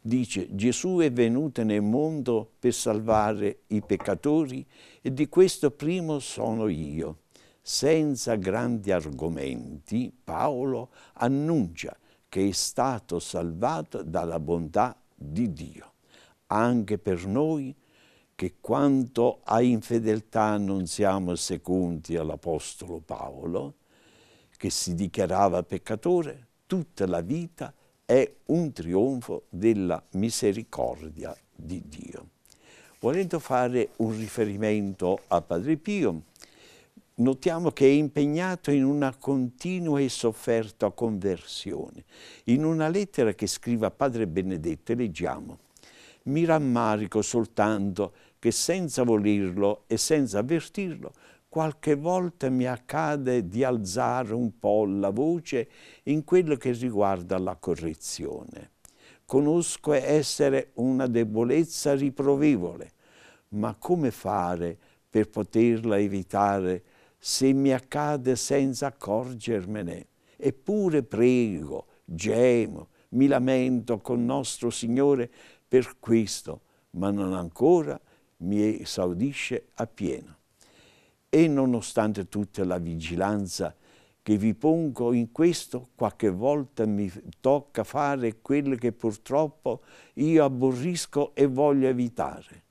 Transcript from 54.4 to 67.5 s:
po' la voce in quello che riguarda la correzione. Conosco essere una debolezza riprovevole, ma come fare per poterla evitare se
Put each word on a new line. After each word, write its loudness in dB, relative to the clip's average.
po' 2
la 0
voce -2
in -2
quello 4
che -2
riguarda 0
la -4
correzione. -8
Conosco 2
essere 2
una 0
debolezza 2
riprovevole, 2
ma -4
come 0
fare -4
per 2
poterla 2
evitare 0
se 2